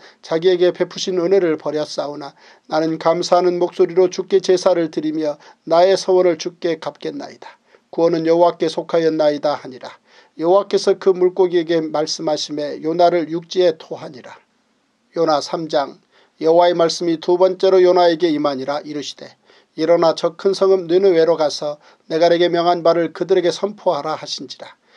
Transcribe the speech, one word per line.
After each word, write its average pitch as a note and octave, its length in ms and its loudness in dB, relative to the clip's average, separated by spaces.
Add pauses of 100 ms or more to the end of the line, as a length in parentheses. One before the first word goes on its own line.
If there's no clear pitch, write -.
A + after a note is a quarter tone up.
(220)
자기에게 F3 500 2
베푸신 F3+ 460 -4
은혜를 F3 380 2
버렸사오나 D3 800 -8 (340)
나는 D#3+ 300 -2
감사하는 F3 600 0
목소리로 F3+ 500 0
주께 F#3 300 -2
제사를 F3 540 2
드리며 D3+ 440 -4 (280)
나의 F3 320 4
서원을 F3+ 420 2
주께 E3+ 400 -6
갚겠나이다. D3 720 -12 (420)
구원은 E3 360 0
여호와께 E3+ 420 2
속하였나이다." D#3 840 0
하니라. C#3+ 380 -12 (480)
여호와께서 G3 640 0
그 - 80 0
물고기에게 F3+ 720 0
말씀하심에 D3+ 1040 -6
요나를 E3+ 460 0
육지에 E3+ 480 -2
토하니라. C#3+ 600 -18 (800)
요나 D#3 240 0
삼 D#3+ 280 -8
장. C#3+ 300 -4 (460)
여호와의 F3 300 4
말씀이 E3 460 0
두 F3+ 180 2
번째로 F#3 440 4
요나에게 F3 460 4
임하니라. C#3+ 520 -4
이르시되, D3 560 -14 (400)
"일어나 E3 380 2
저 E3+ 220 -4
큰 G3 160 0
성읍 F#3+ 340 2
느느웨로 E3 520 2
가서 D3 400 -4 (280)
내가 E3 220 2
내게 E3+ 220 2
명한 E3+ 320 0
바를 E3 320 0
그들에게 F3 360 0
선포하라." E3 640 -4
하신지라. - 640 -14 (200)